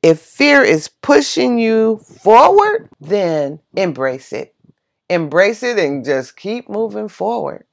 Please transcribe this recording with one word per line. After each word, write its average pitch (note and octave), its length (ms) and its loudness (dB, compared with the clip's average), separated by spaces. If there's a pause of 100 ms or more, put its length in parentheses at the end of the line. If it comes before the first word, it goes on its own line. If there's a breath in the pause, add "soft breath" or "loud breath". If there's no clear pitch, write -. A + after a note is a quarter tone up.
if D#3+ 180 2
fear C#4+ 440 2
is D3+ 240 0
pushing B3+ 720 0
you A3 380 0 (240)
forward, G4 680 4 (100)
then D#3+ 600 -4 (160)
embrace C3+ 580 -4
it. - 220 -12 (540)
Embrace F3+ 520 0
it A#3+ 160 -4
and C#3 280 -4
just C3+ 320 -6
keep A3+ 320 -10
moving G#3 400 -8
forward. F#3+ 640 -8